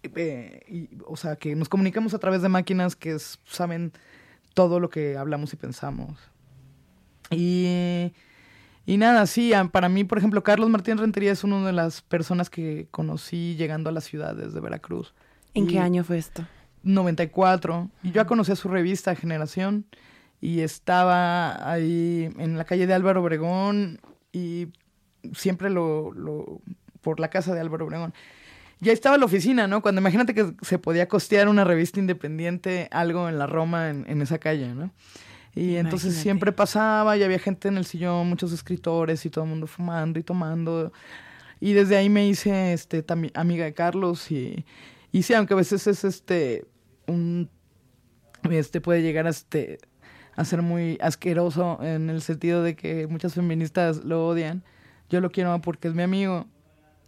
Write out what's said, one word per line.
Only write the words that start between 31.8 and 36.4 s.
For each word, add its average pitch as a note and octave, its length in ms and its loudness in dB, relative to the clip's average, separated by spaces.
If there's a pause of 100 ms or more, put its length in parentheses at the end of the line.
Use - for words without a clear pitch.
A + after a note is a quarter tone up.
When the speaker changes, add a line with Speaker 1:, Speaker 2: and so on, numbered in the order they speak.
Speaker 1:
independiente, F3 880 -4
algo E3+ 400 -2
en D#3 80 -4
la C#3+ 80 0
Roma, D#3+ 460 -2
en, C#3+ 160 -8
en D3 160 -2
esa D3+ 160 -2
calle, C#3 340 -2
¿no? D#3+ 160 -8 (640)
Y F3 220 -2
entonces E3+ 300 -2
Speaker 2:
Imagínate. E3 180 -2
Speaker 1:
siempre G3 300 2